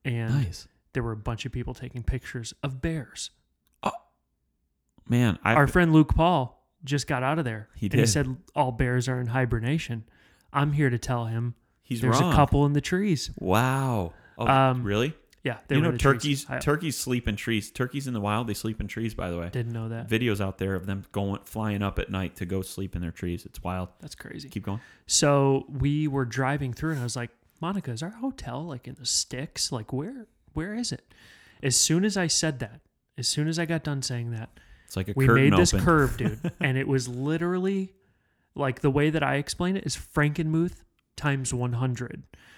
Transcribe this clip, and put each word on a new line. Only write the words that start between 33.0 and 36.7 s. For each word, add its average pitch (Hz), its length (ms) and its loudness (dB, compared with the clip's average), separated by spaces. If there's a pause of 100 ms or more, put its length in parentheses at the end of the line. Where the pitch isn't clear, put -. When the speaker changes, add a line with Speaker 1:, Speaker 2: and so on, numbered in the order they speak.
Speaker 1:
as 120 120 -4
soon 151 180 0
as 160 100 -2
I 170 80 0
got 165 180 -2
done 139 180 -2
saying 117 300 -4
that, 113 180 -8 (380)
Speaker 2:
It's - 100 -8
like 95 100 -2
a 104 80 -6
Speaker 1:
we 135 100 4
Speaker 2:
curtain 127 260 10
Speaker 1:
made - 80 8
this 175 140 6
Speaker 2:
open. 190 120 2
Speaker 1:
curve, 151 320 6
Speaker 2:
<laughs> - 0 -
Speaker 1:
dude, - 420 -2
and 131 180 2